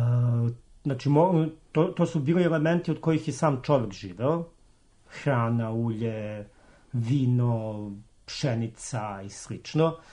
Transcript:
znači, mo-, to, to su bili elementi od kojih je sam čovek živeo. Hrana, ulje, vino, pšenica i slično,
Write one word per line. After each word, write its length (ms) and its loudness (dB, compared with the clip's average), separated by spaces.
znači, 260 -2
mo-, 420 4
to, 120 4
to 220 0
su 140 -2
bili 220 2
elementi 480 2
od 100 -4
kojih 280 0
je 60 -4
sam 280 2
čovek 300 2
živeo. 520 -4
Hrana, 500 0
ulje, 720 -4
vino, 1000 0
pšenica 1000 -6
i 40 -12
slično, 680 -2